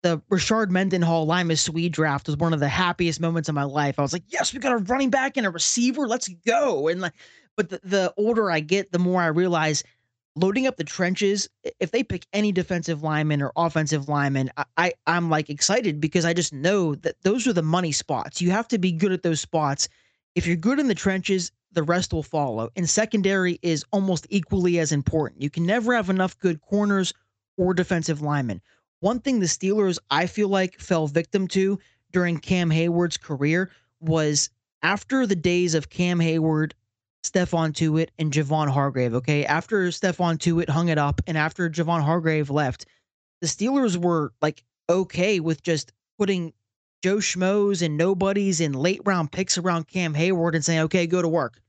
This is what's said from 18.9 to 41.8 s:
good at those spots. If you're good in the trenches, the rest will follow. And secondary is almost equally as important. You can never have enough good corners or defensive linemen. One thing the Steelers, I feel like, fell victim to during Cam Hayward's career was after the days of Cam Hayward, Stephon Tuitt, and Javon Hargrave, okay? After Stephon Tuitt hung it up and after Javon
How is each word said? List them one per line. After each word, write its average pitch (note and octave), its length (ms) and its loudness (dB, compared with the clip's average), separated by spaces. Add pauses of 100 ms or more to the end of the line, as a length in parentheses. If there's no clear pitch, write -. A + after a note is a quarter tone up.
good F#3 200 0
at F3+ 100 -4
those E3 180 0
spots. D3 480 -2 (480)
If F3 100 0
you're F3 100 2
good A#3 220 0
in D4 80 0
the A3 80 2
trenches, F#3+ 560 -2 (220)
the E3 100 0
rest E3+ 300 0
will D#3 100 -2
follow. A#2+ 540 -4
And F3 120 -2
secondary G3 720 2
is E3 300 0
almost F#3+ 380 0
equally F3+ 480 0
as D#3 140 0
important. D3 500 -2
You D3 80 -2
can E3+ 160 -2
never A3+ 280 2
have G3+ 160 0
enough F#3 280 0
good E3+ 220 0
corners G3+ 520 0 (440)
or F#3 180 2
defensive E3 480 -2
linemen. C3+ 380 -2 (400)
One A3 200 0
thing B3+ 200 0
the F#3 60 2
Steelers, F#3+ 520 0 (120)
I D#3+ 160 2
feel G3+ 220 -2
like, F#3+ 300 0
fell E3 280 0
victim E3+ 420 0
to F#3+ 300 0 (340)
during F3 260 0
Cam F3 320 0
Hayward's E3+ 460 2
career D#3 540 -2 (300)
was D#3 500 0 (320)
after A3 440 0
the G3 100 2
days F3 380 2
of D3+ 160 -2
Cam F3 300 0
Hayward, D#3+ 540 0 (500)
Stephon E3 480 0
Tuitt, D#3+ 360 0 (100)
and D#3 140 -2
Javon D3+ 360 0
Hargrave, C3 460 0
okay? C#3+ 300 0
After F3+ 440 0
Stephon E3+ 500 0
Tuitt E3+ 300 0
hung E3 200 2
it D#3 100 2
up C#3+ 280 0
and D#3 120 -2
after D#3+ 320 -2
Javon E3 320 0